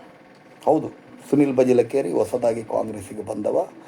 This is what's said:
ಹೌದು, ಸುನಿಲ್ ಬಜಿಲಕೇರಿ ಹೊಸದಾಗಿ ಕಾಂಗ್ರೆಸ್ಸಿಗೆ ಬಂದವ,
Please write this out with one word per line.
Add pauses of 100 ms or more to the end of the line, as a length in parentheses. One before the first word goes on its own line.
(640)
ಹೌದು, (240)
ಸುನಿಲ್
ಬಜಿಲಕೇರಿ
ಹೊಸದಾಗಿ
ಕಾಂಗ್ರೆಸ್ಸಿಗೆ
ಬಂದವ, (200)